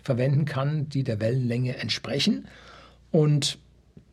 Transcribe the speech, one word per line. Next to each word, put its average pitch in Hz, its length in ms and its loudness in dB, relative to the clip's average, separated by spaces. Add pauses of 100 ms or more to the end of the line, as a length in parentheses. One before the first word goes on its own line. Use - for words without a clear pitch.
verwenden 135 440 2
kann, 143 420 -2
die 135 160 -2
der 113 160 -2
Wellenlänge 123 560 0
entsprechen. 143 720 -2 (640)
Und 151 480 2 (540)